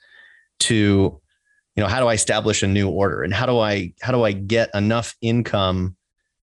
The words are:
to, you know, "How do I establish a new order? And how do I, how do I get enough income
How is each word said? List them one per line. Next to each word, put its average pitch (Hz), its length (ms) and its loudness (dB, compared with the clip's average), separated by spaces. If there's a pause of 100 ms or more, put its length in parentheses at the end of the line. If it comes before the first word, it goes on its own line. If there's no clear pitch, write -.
(600)
to, 101 600 2 (560)
you - 60 2
know, 202 60 0
"How 131 120 0
do 127 60 2
I 117 80 2
establish 107 480 0
a 101 60 2
new 98 200 2
order? 87 340 -2
And 90 120 -4
how 104 100 -2
do 123 140 0
I, 101 420 -2
how 117 120 -4
do 123 100 2
I 107 100 2
get 98 420 -2
enough 107 460 0
income 95 760 0 (540)